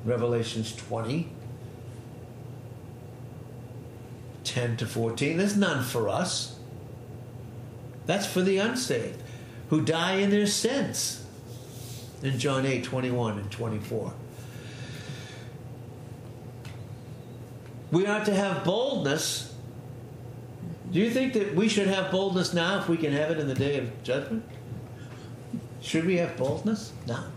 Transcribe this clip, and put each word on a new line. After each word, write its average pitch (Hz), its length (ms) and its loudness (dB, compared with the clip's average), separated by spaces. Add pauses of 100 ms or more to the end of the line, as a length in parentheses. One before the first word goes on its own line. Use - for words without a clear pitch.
Revelations 117 720 2
twenty, 117 540 -2 (3250)
ten 120 340 2
to 120 100 0
fourteen. 117 500 2
There's 202 180 4
none 170 280 6
for 117 260 2
us. - 480 0 (1500)
That's 202 180 2
for - 160 2
the 190 160 6
unsaved 190 640 2 (480)
who 156 160 6
die 165 280 4
in 196 180 6
their 208 160 6
sins. - 760 2 (1000)
In 135 160 0
John 135 260 4
eight, 131 180 2
twenty-one 123 540 0
and 101 140 -6
twenty-four. 110 600 -2 (3750)
We 185 160 6
are 208 180 2
to 208 80 6
have 190 300 4
boldness. 180 880 2 (1400)
Do 147 60 4
you 220 140 6
think 262 220 4
that 196 200 4
we 208 160 6
should 202 180 4
have 190 220 4
boldness 185 460 4
now 175 240 4
if - 100 -2
we 165 80 6
can 156 140 4
have 151 180 4
it 165 80 2
in 147 100 2
the 135 60 2
day 139 240 4
of 120 240 -2
judgment? 143 420 0 (1400)
Should 165 260 0
we 180 120 6
have 170 200 2
boldness? 156 540 0 (140)
No. - 180 -2 (140)